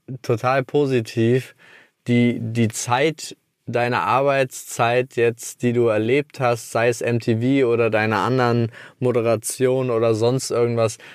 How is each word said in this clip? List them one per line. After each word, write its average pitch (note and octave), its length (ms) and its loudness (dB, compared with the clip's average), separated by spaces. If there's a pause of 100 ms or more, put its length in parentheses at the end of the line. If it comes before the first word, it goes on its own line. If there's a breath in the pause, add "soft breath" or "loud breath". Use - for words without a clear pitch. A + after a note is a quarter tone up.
(220)
total B2+ 420 -2
positiv, B2+ 920 0 (520 loud breath)
die, A#2+ 320 2
die A2+ 280 0
Zeit C3+ 680 -2 (300)
deiner A#2+ 380 0
Arbeitszeit C3 1120 0
jetzt, - 480 -2
die A#2+ 100 2
du A#2+ 140 2
erlebt A2+ 520 0
hast, A#2+ 320 -2
sei A#2+ 180 0
es A#2+ 120 -2
M A#2+ 180 0
T A2+ 180 0
V C3 300 2
oder A#2 220 2
deine G#2+ 280 0
anderen A#2 540 2 (280 loud breath)
Moderationen B2 880 0
oder A2+ 240 2
sonst A#2+ 380 0
irgendwas, A#2 480 0 (160 loud breath)